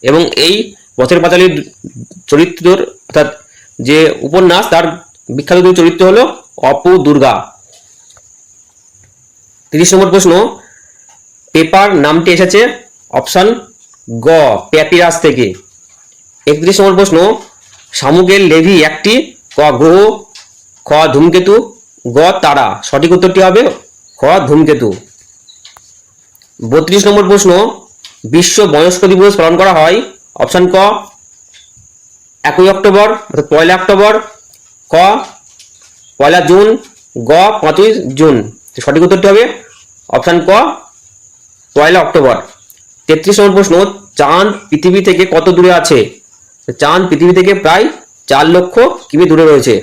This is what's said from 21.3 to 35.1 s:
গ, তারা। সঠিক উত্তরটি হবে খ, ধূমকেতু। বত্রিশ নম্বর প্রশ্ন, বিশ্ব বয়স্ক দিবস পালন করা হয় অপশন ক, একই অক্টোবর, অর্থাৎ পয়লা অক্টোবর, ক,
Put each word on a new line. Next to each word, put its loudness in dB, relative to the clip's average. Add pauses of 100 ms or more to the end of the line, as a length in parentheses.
গ, -2 (260)
তারা। 0 (220)
সঠিক -2
উত্তরটি 0
হবে 2 (560)
খ, -6 (260)
ধূমকেতু। 0 (1700)
বত্রিশ 0
নম্বর 2
প্রশ্ন, 2 (840)
বিশ্ব 0 (180)
বয়স্ক 0 (100)
দিবস 4
পালন 0
করা 2
হয় 2 (460)
অপশন 0 (100)
ক, 2 (1700)
একই 0
অক্টোবর, 2 (200)
অর্থাৎ -6
পয়লা 2
অক্টোবর, 2 (800)
ক, -2 (1200)